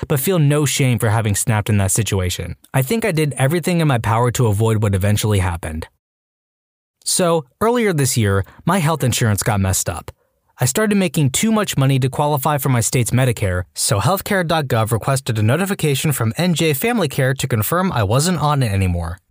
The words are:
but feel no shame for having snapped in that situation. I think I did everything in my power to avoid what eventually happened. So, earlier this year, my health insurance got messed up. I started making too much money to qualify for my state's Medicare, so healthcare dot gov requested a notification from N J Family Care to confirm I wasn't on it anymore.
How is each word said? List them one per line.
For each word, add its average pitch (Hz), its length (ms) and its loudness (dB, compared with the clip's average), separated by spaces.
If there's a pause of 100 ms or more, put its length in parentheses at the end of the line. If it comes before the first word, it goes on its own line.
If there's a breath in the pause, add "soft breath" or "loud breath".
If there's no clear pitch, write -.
but 147 100 0
feel 185 200 0
no 147 260 2
shame 127 340 2
for 117 80 0
having 107 280 0
snapped 107 340 0
in 107 80 2
that 98 140 2
situation. 90 680 -2 (160)
I 135 80 2
think 226 240 -2
I 196 80 0
did 151 240 0
everything 170 420 0
in 156 80 2
my 139 100 2
power 113 340 0
to 123 160 2
avoid 107 360 2
what 104 100 2
eventually 101 460 0
happened. 85 480 -4 (1160)
So, 170 400 0 (160)
earlier 226 320 2
this 139 240 0
year, 98 260 2 (220 loud breath)
my 185 140 2
health 151 260 0
insurance 110 360 0
got 104 200 0
messed 95 260 0
up. - 240 -8 (480)
I 127 60 2
started 208 320 0
making 165 320 0
too 220 200 0
much 214 280 0
money 135 220 2
to 131 100 0
qualify 147 480 0
for - 100 -4
my 127 140 2
state's 120 300 0
Medicare, 107 520 0 (100)
so - 280 -2
healthcare 185 440 0
dot 160 200 0
gov 110 260 0
requested 120 480 -2
a 104 40 2
notification 156 680 0
from 113 240 -2
N 175 200 0
J 160 180 0
Family 226 340 0
Care 135 280 0
to 135 120 -4
confirm 165 420 0
I 139 140 0
wasn't 143 360 0
on 143 240 0
it 104 100 -2
anymore. 87 460 -2 (120)